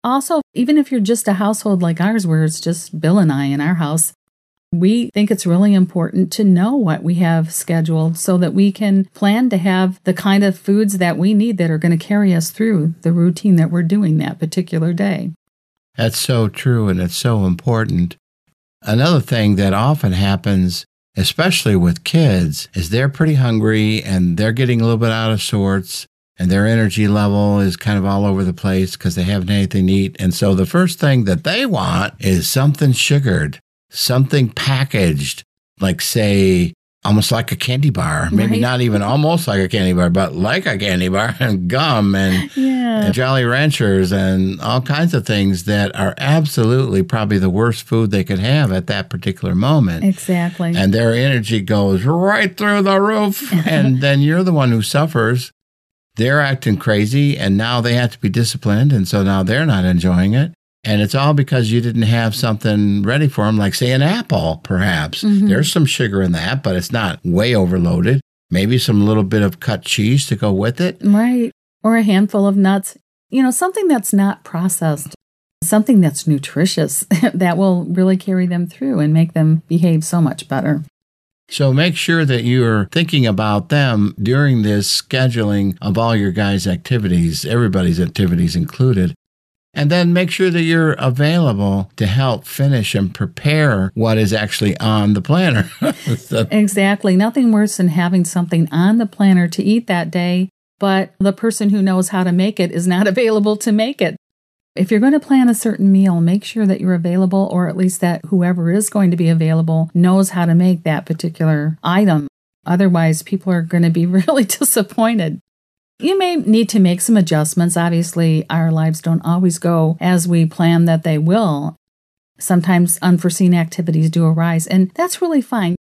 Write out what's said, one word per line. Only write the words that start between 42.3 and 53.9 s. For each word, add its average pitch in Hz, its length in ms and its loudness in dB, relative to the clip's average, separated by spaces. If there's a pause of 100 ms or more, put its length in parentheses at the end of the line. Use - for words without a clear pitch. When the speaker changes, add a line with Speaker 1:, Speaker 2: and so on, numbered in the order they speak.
Speaker 1:
Yeah. 254 500 -2
Speaker 2:
and 196 80 0
Jolly 131 300 0
Ranchers 120 680 0
and 95 500 0
all 117 200 -2
kinds 151 340 -2
of 127 100 -2
things 98 400 0
that 101 300 -2
are 95 240 -4
absolutely 131 840 0
probably 107 340 -2
the 95 100 0
worst 107 380 -2
food 113 240 0
they 98 140 0
could 95 160 -4
have 127 320 0
at 90 160 -4
that 98 200 -4
particular 92 460 -6
moment. 110 500 0
Speaker 1:
Exactly. 175 720 -2
Speaker 2:
And 95 160 2
their 113 220 0
energy 120 460 0
goes 98 420 0
right 185 540 0
through 208 260 0
the 196 180 2
roof. 208 520 -2
Speaker 1:
<laughs> 165 140 0
Speaker 2:
And 135 340 2